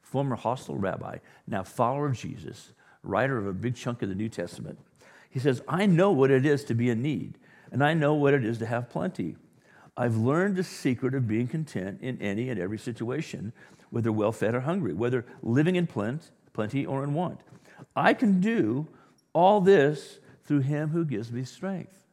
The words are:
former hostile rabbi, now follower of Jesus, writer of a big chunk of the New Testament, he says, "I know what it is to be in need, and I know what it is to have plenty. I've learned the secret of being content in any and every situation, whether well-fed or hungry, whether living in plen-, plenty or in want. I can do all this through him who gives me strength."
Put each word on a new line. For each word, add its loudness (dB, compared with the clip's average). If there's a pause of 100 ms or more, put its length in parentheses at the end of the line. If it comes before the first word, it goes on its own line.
former -2
hostile -4
rabbi, -4 (280)
now -4
follower -2
of -2
Jesus, -14 (300)
writer 0
of -4
a -4
big -4
chunk -6
of -2
the -4
New -4
Testament, -10 (520)
he -4
says, 2
"I 0
know 6
what 6
it 6
is 2
to -2
be 2
in 0
need, -6 (340)
and 0
I 4
know 4
what 4
it 2
is -2
to -4
have -4
plenty. -6 (600)
I've 0
learned 2
the -2
secret -2
of 0
being 0
content -6
in -8
any -2
and -6
every -4
situation, -8 (380)
whether 0
well-fed 0
or 0
hungry, -2
whether -2 (160)
living 2
in 0
plen-, -6 (320)
plenty -4
or -4
in -4
want. -6 (540)
I 4
can 4
do 0 (460)
all 6
this 4 (260)
through 2
him 0
who -2
gives -6
me -6
strength." -10 (140)